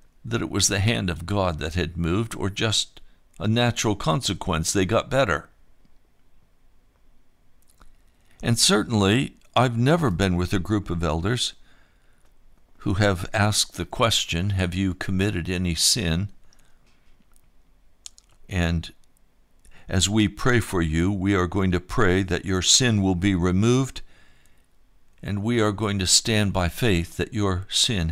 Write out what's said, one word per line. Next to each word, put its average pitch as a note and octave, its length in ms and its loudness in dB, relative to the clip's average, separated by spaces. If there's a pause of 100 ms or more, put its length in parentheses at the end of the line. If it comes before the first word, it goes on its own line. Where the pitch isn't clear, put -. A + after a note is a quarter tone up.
(220)
that A#2 200 -6
it - 80 -6
was G2+ 180 0
the G2+ 120 -2
hand A2 280 0
of E2 160 -4
God F2+ 340 -2
that D2+ 140 -6
had E2 240 -4
moved F2 380 -2
or F#2+ 160 -4
just - 500 -4 (400)
a G#2 80 -2
natural A#2 480 0
consequence. G2 760 -2
They F#2+ 140 2
got G2 240 0
better. G#2+ 400 0 (3000)
And - 160 0
certainly, A#2+ 800 2 (180)
I've A#2+ 220 2
never C#3+ 320 4
been F2+ 260 2
with F2 160 -2
a G#2 60 2
group G2+ 320 -2
of E2 120 -4
elders E2+ 520 -2 (1300)
who G2 140 -2
have G2 380 2
asked G#2 440 0
the E2+ 100 -6
question, G#2 640 0
"Have F#2 240 -2
you F#2+ 180 0
committed F#2+ 560 -2
any F2+ 260 -2
sin?" F2 540 0 (2250)
And E2+ 460 -2 (960)
as F#2+ 200 2
we G#2+ 180 4
pray A#2+ 340 2
for G2 200 0
you, E2 320 2
we G2 220 2
are F2+ 120 2
going F#2+ 240 0
to F2 100 2
pray F#2+ 420 2
that F2+ 240 -2
your F#2 160 -2
sin A2 400 2
will F#2+ 140 2
be F#2+ 180 0
removed, G2+ 640 2 (1200)
and G2 200 -4
we A#2 180 0
are G#2+ 120 2
going G2+ 260 -2
to F#2+ 80 0
stand G#2+ 460 2
by F2+ 160 0
faith F2 500 0
that - 160 -4
your G2 340 -2
sin E2+ 440 -2